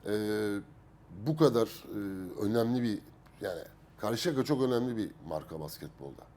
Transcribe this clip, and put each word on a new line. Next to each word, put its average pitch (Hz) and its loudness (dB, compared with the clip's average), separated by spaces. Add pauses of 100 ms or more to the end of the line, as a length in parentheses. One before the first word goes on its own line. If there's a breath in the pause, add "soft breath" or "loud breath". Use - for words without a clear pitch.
e, 101 0 (1160)
bu 156 0
kadar, 120 6
e, - -10 (460)
önemli 117 4
bir, 107 0 (420)
yani 87 -4 (360)
Karşıyaka 123 0
çok 135 2
önemli 123 2
bir 98 -2 (160)
marka 78 -6
basketbolda. 73 -12 (160)